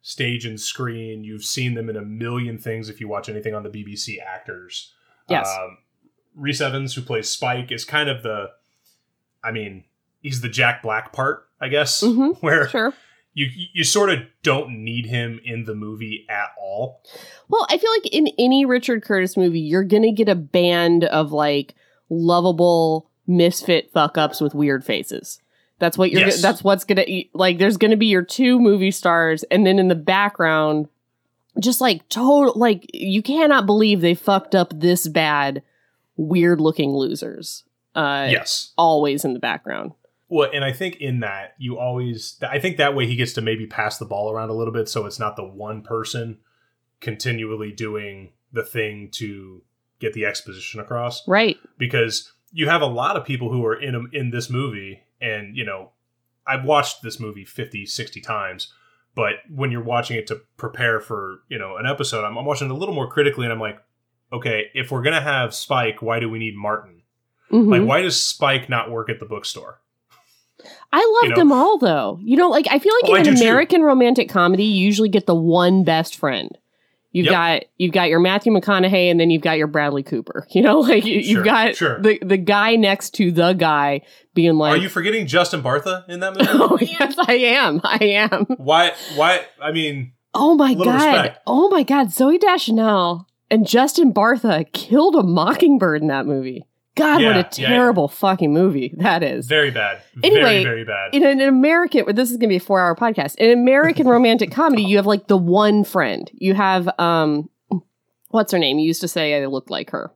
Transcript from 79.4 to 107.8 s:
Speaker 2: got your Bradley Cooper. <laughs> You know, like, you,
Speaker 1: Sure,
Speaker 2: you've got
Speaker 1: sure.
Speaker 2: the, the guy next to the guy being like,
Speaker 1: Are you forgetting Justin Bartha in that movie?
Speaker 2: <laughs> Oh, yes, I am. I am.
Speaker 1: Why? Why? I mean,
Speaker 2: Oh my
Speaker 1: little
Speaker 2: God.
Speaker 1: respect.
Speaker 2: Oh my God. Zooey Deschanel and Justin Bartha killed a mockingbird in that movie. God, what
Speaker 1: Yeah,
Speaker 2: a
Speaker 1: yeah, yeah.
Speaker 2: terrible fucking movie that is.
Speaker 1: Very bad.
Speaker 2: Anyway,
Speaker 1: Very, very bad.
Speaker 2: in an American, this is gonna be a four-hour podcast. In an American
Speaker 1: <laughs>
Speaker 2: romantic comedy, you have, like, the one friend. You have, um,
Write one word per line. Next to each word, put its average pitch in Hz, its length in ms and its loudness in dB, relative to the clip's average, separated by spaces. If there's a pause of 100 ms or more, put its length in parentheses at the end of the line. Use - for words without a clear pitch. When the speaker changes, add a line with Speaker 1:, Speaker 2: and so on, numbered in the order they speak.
Speaker 2:
got 160 160 0
your 151 100 0
Bradley 147 360 -2
Cooper. - 440 -8
<laughs> - 40 -20
You 185 100 4
know, 294 180 6
like, 240 260 2
you, 170 180 0
Speaker 1:
Sure, 202 140 0
Speaker 2:
you've 185 80 0
got 220 300 2
Speaker 1:
sure. 123 260 -2
Speaker 2:
the, 214 220 4
the 190 140 0
guy 202 380 2
next 196 400 2
to 180 160 2
the 170 220 2
guy 147 480 0 (340)
being 165 220 4
like, 151 200 2
Speaker 1:
Are 175 40 2
you 190 80 -4
forgetting 202 380 -2
Justin 170 360 0
Bartha 147 460 -4
in 175 100 -10
that 190 160 -6
movie? 196 140 2
Speaker 2:
<laughs> - 40 -2
Oh, 233 280 4
yes, 285 360 -2
I 349 180 2
am. 240 480 2
I - 180 0
am. 202 440 2 (120)
Speaker 1:
Why? 160 340 2 (240)
Why? 165 300 2 (160)
I 151 100 -4
mean, 147 420 -6 (200)
Speaker 2:
Oh 294 220 4
my 285 180 4
Speaker 1:
little 185 120 2
Speaker 2:
God. 240 100 4
Speaker 1:
respect. 269 520 2
Speaker 2:
Oh 285 220 4
my 349 140 2
God. 269 260 2
Zooey 277 300 4
Deschanel 220 880 2 (220)
and 220 160 4
Justin 262 480 4
Bartha 208 600 2
killed 302 420 2
a 269 80 4
mockingbird 185 800 2
in 156 80 0
that 135 180 -2
movie. 131 380 -6 (340)
God, 302 160 4
what 262 80 4
Speaker 1:
Yeah, 220 80 6
Speaker 2:
a 208 40 4
Speaker 1:
yeah, 180 80 2 (140)
yeah. 131 120 -2
Speaker 2:
terrible 240 380 4
fucking 185 460 0
movie 156 440 0
that 175 260 0
is. 127 240 -4
Speaker 1:
Very 143 240 2
bad. 104 300 -4 (220)
Speaker 2:
Anyway, 247 380 4
Speaker 1:
Very, - 20 0
very 113 220 -2
bad. 110 300 -4
Speaker 2:
in 277 100 4
an 277 160 4
American, 277 720 2
this 240 160 0
is 240 80 -4
gonna 226 120 0
be 185 80 2
a - 20 0
four-hour 180 360 2
podcast. 202 420 -2
In 226 120 4
an 240 100 6
American 277 480 4
Speaker 1:
<laughs> 247 80 6
Speaker 2:
romantic 226 360 4
comedy, 277 320 2
you 196 140 2
have, 196 100 2
like, 202 200 0
the 202 100 4
one 208 460 4
friend. 135 520 -2
You 190 180 0
have, 190 340 2 (120)
um, 160 500 0 (800)